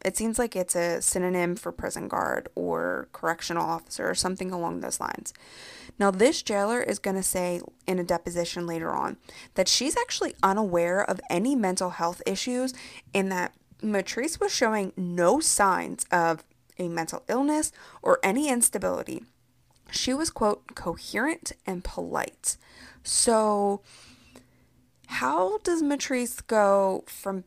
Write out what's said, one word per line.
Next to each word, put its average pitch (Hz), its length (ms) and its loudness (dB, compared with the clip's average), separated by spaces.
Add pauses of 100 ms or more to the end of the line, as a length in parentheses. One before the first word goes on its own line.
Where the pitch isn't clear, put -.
it 285 140 -2
seems 226 220 -2
like 233 160 -2
it's 180 200 -2
a 170 260 0
synonym 180 540 0
for - 160 -8
prison - 360 -8
guard - 480 -2
or 90 560 -2
correctional 165 520 -2
officer 165 460 -4
or 180 60 -2
something 185 360 -2
along 175 280 -4
those - 200 -6
lines. - 340 -8 (640)
Now, 202 120 6
this 226 300 4
jailer 214 400 0
is - 180 -2
gonna 190 240 -2
say 180 380 -2 (240)
in 185 140 0
a 175 40 -2
deposition 175 600 -2
later 165 260 -4
on - 260 -2 (380)
that 185 120 4
she's 302 300 2
actually - 440 -2
unaware 190 600 2
of - 280 -2
any 233 260 2
mental 185 360 0
health 175 340 -2
issues 247 480 -2 (400)
and 190 180 2
that 180 220 -2 (280)
Matrice 214 580 -2
was 403 140 0
showing 220 440 0
no 175 420 4
signs - 720 2
of 165 320 4 (340)
a 180 100 -4
mental 165 400 -6
illness 294 440 2 (300)
or - 220 6
any 277 260 2
instability. 190 760 0 (680)
She - 220 0
was, 311 160 0
quote, - 460 0
"coherent 214 760 -4 (140)
and 185 180 -6
polite." - 720 -4 (460)
So 208 800 4 (1300)
how 311 520 0
does 330 240 2
Matrice 269 560 0
go 196 640 4
from 190 420 -8